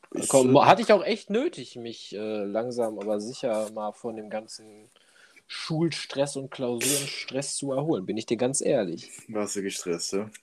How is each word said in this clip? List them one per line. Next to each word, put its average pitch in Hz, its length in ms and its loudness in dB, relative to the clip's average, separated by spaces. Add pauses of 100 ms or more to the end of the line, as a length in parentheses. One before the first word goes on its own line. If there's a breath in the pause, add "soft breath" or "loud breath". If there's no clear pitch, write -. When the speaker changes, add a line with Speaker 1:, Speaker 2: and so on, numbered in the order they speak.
(120)
Speaker 1:
Ich, - 160 -4
Speaker 2:
Komm, 131 280 6
Speaker 1:
äh, 143 40 10
Speaker 2:
hatte 196 220 8
ich 220 100 6
auch 185 120 6
echt - 260 -2
nötig, 226 460 -2
mich, 117 380 -10
äh, 107 300 -4
langsam 110 540 -2
aber 104 220 -2
sicher 110 520 -2
mal 107 200 -6
von 113 240 -10
dem 107 140 -10
ganzen 107 600 -12 (560 soft breath)
Schulstress 151 880 -2
und 139 140 -8
Klausurenstress 131 1080 -2
zu 139 160 -4
erholen, 135 340 0
bin 104 100 -2
ich 113 100 -4
dir 120 120 0
ganz 127 240 2
ehrlich. 104 480 0 (180)
Speaker 1:
Warst 107 280 -4
du 98 60 -2
gestresst, 90 520 -4
ja? 104 160 -4 (120)